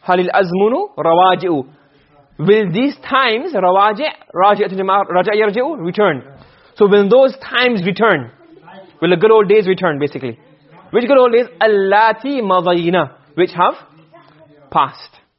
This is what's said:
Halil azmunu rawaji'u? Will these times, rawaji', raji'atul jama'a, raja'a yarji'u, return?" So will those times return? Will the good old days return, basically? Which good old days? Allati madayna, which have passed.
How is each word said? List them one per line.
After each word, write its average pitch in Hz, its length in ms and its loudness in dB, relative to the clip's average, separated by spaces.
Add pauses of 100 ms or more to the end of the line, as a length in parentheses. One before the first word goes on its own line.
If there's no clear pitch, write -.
Halil 185 320 -2
azmunu 202 600 -2
rawaji'u? 165 720 0 (680)
Will 196 340 0
these 254 240 -2 (120)
times, 269 460 -2
rawaji', 202 560 0 (240)
raji'atul 196 440 0
jama'a, 190 280 0
raja'a 185 300 -2
yarji'u, 220 480 -2
return?" 175 380 -2 (540)
So 202 120 2
will 202 200 4
those 262 300 4
times 240 460 -2
return? 185 480 -2 (680)
Will 170 100 0
the 180 60 2
good 214 140 2
old 214 180 4
days 202 180 2
return, 180 320 -2
basically? 135 400 -8 (520)
Which 240 160 0
good 277 120 4
old 247 140 4
days? 233 140 2 (140)
Allati 214 800 0
madayna, 175 760 -2 (180)
which 175 180 -2
have 175 220 0 (960)
passed. - 400 -4 (280)